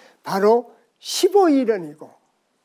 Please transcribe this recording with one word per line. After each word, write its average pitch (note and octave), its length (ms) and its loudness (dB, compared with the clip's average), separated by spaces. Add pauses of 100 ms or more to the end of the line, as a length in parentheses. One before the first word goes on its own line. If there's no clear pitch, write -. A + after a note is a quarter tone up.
(240)
바로 G#3 500 0 (240)
십오일원이고, C4 1200 -2 (480)